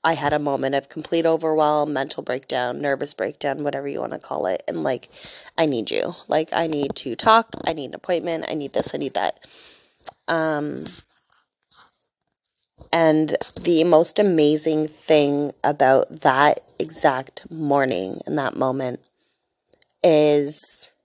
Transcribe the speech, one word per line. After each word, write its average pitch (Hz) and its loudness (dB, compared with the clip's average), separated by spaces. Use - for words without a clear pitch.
I 165 2
had 143 -2
a 151 0
moment 139 -2
of 139 -2
complete 165 -2
overwhelm, 156 2
mental 143 -4
breakdown, 127 -4
nervous 143 -2
breakdown, 139 -4
whatever 139 -4
you 131 -6
wanna - -6
call - -6
it, 92 -2
and, 165 -4
like, 131 -4
"I 160 4
need 120 -2
you. 52 -2
Like, 160 -2
I 165 0
need 143 -4
to 120 -4
talk, 226 4
I 165 -2
need 143 -8
an - -12
appointment, 170 -4
I 139 -6
need 143 -8
this, - -4
I - -6
need 143 -6
that." - -2
Um, 151 -4
and 156 4
the 165 2
most 175 4
amazing 156 2
thing 143 2
about 135 2
that 143 4
exact 151 -4
morning 139 -2
and 151 -4
that 135 -4
moment 131 -2
is 151 2